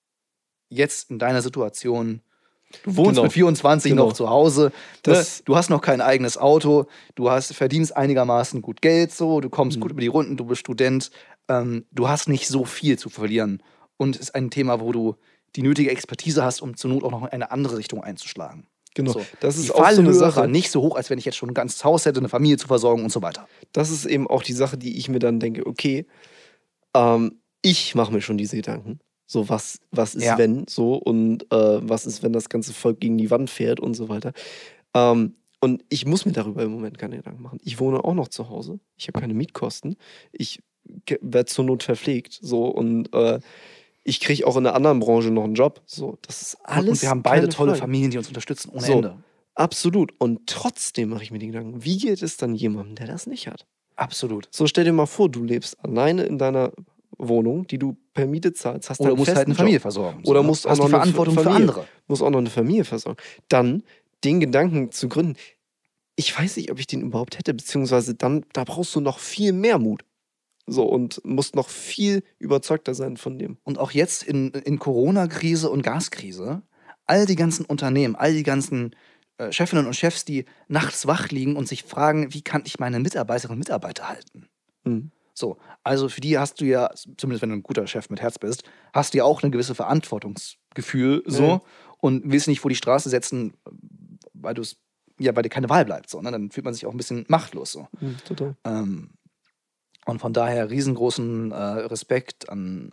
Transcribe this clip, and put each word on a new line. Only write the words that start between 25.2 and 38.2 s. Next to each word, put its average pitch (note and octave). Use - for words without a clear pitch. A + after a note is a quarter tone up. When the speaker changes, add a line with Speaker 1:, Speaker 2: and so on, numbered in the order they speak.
Speaker 2:
denke: A2+
Okay, C#3
ähm, A#2
ich -
mache A2
mir G#2+
schon G#2+
diese G#2
Gedanken. A2
So, G#2+
was, -
was A2
ist, -
Speaker 1:
Ja. A#2
Speaker 2:
wenn, A#2
so, B2
und, A2+
äh, A2
was A2+
ist, A2
wenn A#2
das A2+
ganze A2+
Volk A#2
gegen A2+
die A2
Wand B2+
fährt A#2+
und A#2+
so A2
weiter. G#2+
Ähm, A#2
und B2+
ich C3
muss E3
mir G3
darüber A2
im G#2+
Moment A2
keine G#2+
Gedanken -
machen. B2
Ich A#2
wohne C3
auch E3+
noch E3